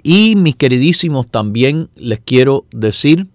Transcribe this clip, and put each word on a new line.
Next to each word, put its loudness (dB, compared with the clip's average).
Y 2
mis 0
queridísimos, 0
también -2
les -8
quiero 0
decir -2